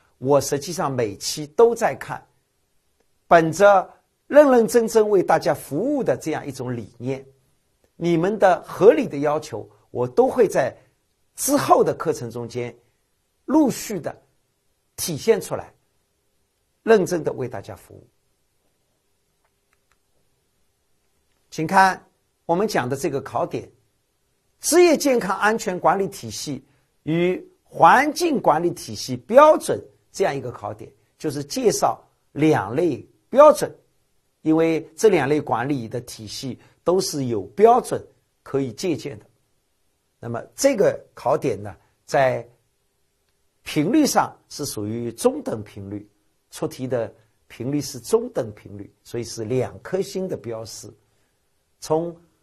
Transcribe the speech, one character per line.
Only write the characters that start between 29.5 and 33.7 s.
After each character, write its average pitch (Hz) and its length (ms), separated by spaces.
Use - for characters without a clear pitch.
准 - 240
这 190 120
样 151 100
一 139 60
个 120 120
考 107 200
点， 107 180
就 156 120
是 143 120
介 220 280
绍 143 320
两 131 420
类 143 320
标 285 240
准， - 180